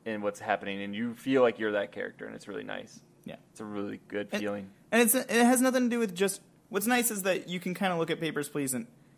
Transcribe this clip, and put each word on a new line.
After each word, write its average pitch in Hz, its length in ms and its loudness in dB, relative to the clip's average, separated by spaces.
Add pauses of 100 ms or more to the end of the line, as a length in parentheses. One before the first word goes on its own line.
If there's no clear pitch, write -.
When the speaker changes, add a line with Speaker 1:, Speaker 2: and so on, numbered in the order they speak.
Speaker 1:
in 107 160 -4
what's 104 180 -2
happening, 98 420 -2
and 101 140 -6
you 117 200 -4
feel 135 260 4
like 117 180 4
you're 110 140 0
that 101 180 0
character, 101 340 -8
and 107 80 -10
it's - 140 -14
really 107 160 -8
nice. - 380 -12 (240)
Speaker 2:
Yeah. - 100 -14 (160)
Speaker 1:
It's - 80 -20
a 110 60 -10
really 101 420 -6
good 101 240 -4
Speaker 2:
And 104 100 -2
Speaker 1:
feeling. 104 280 -4 (240)
Speaker 2:
and 233 80 6
it's, 233 120 4
it 254 160 0
has 240 300 6
nothing 254 240 4
to 240 60 2
do 233 100 0
with 190 160 0
just, 190 240 0 (300)
what's 202 180 0
nice 240 240 4
is 196 120 -4
that 185 260 0
you 180 100 -4
can 180 140 -4
kinda 185 240 0
look 165 120 0
at 160 120 0
Papers, 147 260 -2
Please, 135 260 -2
and 120 140 -4 (300)